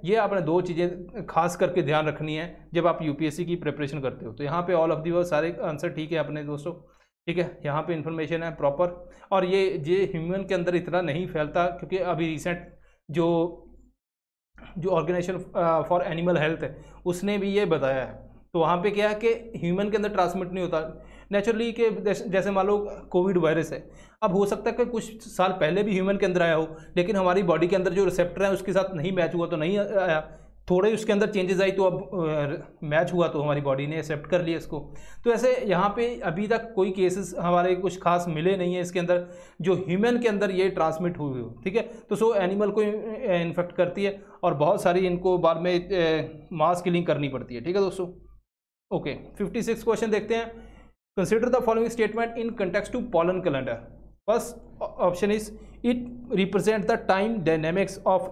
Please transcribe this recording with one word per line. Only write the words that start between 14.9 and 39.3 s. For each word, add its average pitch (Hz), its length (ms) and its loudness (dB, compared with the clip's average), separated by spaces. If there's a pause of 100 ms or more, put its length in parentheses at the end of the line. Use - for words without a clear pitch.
Organization, 180 520 0 (120)
uh, 165 300 2
for 180 200 2
Animal 170 320 0
Health 156 260 0
है, - 120 -8 (300)
उसने 196 320 -2
भी 196 160 -2
ये 202 140 4
बताया 135 380 0
है। - 200 -14 (280)
तो 175 60 0
वहाँ 165 180 4
पे 190 140 0
क्या 208 180 0
है 208 60 -2
कि 226 140 0 (280)
ह्यूमन 180 320 0
के 214 80 0
अंदर 202 120 0
ट्रांसमिट 180 420 0
नहीं 185 120 -4
होता 160 400 -4 (280)
नेचुरली, 220 400 0
कि 226 200 2
जैसे, 190 380 -2
जैसे 185 220 0
मान 190 160 2
लो 208 100 2 (340)
कोविड 185 260 2
वायरस 160 360 2
है, 131 60 -8 (440)
अब 214 100 4
हो 196 120 4
सकता 208 240 -2
है 226 80 -4
कि 240 80 2
कुछ - 420 -8
साल 185 260 0
पहले 175 300 2
भी 208 100 0
ह्यूमन 190 240 2
के 202 80 0
अंदर 180 160 2
आया 170 120 4
हो, 160 140 2 (300)
लेकिन 180 180 2
हमारी 185 280 4
बॉडी 165 240 4
के 180 80 2
अंदर 185 180 2
जो 196 120 4
रिसेप्टर 180 380 0
है 196 80 4
उसके 185 220 -2
साथ 190 220 2
नहीं 160 160 -2
मैच 175 240 0
हुआ 170 120 0
तो 165 100 -2
नहीं 165 200 0
आया, 190 420 2 (500)
थोड़े 190 240 4
उसके 220 200 0
अंदर 202 160 4
चेंजेस 190 320 0
आई 190 100 4
तो 190 120 2
अब, 180 140 4
अ, 156 880 -4
मैच 160 280 2
हुआ 170 140 4
तो 151 140 -2
हमारी 143 200 0
बॉडी 139 260 0
ने 156 100 -4
एक्सेप्ट 147 300 -6
कर 175 160 2
लिया 165 140 -2
इसको। 160 220 -8 (440)
तो 240 80 4
ऐसे 240 280 4
यहाँ 196 360 2
पे 240 120 0 (140)
अभी 185 260 -2
तक 220 280 0
कोई 190 160 2
केसेस 185 480 0
हमारे 175 380 2
कुछ 185 240 -2
खास 175 280 2
मिले 165 280 0
नहीं 180 180 -2
है 180 60 -2
इसके 180 180 -4
अंदर 175 280 0 (340)